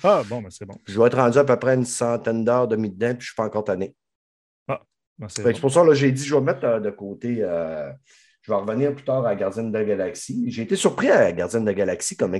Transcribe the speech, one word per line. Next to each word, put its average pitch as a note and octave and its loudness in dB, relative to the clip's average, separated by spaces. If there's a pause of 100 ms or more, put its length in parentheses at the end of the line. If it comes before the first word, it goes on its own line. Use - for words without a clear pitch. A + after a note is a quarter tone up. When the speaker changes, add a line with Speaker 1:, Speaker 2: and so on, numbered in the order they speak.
Speaker 1:
Ah, F3+ 4
bon, A#2 -8
ben F#2 -14
c'est G2+ -16
bon. G2 -16 (120)
Speaker 2:
Je G2 -12
dois A2+ 6
être B2 0
rendu B2 4
à C#3+ 8
peu B2+ 4
près B2+ 2
une B2+ 0
centaine A2+ -2
d'heures A#2+ 2
de A2 0
mi-dedans, A2 -4
puis B2 -14
je - -16
suis - -16
pas A2 -2
encore G#2+ -4
tanné. F#2 -4 (760)
Speaker 1:
Ah, C3+ -6 (360)
ben - -14
c'est G#2+ -10
Speaker 2:
Fait A#2+ 2
que - -
Speaker 1:
bon. A#2 2
Speaker 2:
c'est - -10
pour C#3 2
ça, E3+ 6
là, D#3 8
j'ai C3+ 4
dit, C3 -4
je C#3+ -4
vais C3+ 4
mettre, D#3+ -2
euh, A#2 0
de G#2 -4
côté, G#2 -8
euh, D#2+ -4 (520)
je - -10
vais G#2 0
revenir A#2 -2
plus - -20
tard C3 -2
à G#2 0
Gardien G2 -4
de A2+ -6
la A2 0
Galaxie. G#2 -4
J'ai A#2 -6
été G3 -2
surpris G#3+ 0
à B2+ 6
Gardien F2+ -2
de G#2+ -2
la G2 0
Galaxie, F#2 -4
comment F#2+ -2